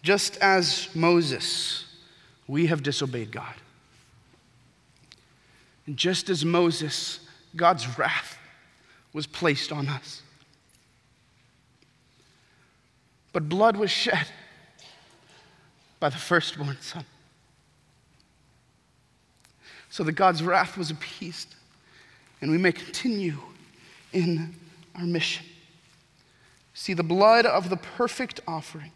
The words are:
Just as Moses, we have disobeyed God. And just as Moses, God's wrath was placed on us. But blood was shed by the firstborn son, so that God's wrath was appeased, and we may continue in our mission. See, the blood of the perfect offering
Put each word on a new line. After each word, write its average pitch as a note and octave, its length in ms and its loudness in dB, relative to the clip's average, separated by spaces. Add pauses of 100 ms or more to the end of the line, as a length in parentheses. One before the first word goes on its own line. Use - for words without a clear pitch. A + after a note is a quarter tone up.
Just G3 340 0
as F#3+ 560 2
Moses, E3 920 0 (640)
we D3+ 200 2
have D3+ 160 0
disobeyed B2+ 480 -4
God. - 240 -12 (2250)
And C#3+ 100 -10
just F3+ 320 -2
as D#3+ 160 0
Moses, E3+ 760 0 (340)
God's D#3+ 420 2
wrath - 400 -2 (760)
was D3+ 140 -8
placed - 460 -2
on C#3+ 160 -4
us. - 340 -8 (3000)
But D#3+ 160 -2
blood G3+ 300 4
was G#3 140 0
shed F3 340 0 (1700)
by D3 100 0
the C3+ 80 -8
firstborn D3 640 -2
son, - 240 -14 (2750)
so - 140 -6
that D#3 100 0
God's F3+ 280 4
wrath F3 360 2
was E3 120 -6
appeased, - 640 -12 (880)
and C#3 80 -4
we D#3 80 4
may F3+ 140 4
continue G3 680 -4 (760)
in E3+ 420 0 (400)
our F3 80 -8
mission. E3+ 420 -2 (1300)
See, - 200 -6
the E3+ 100 0
blood G#3 420 8
of F3 240 2
the F#3+ 80 0
perfect - 720 -4
offering D#3+ 480 -10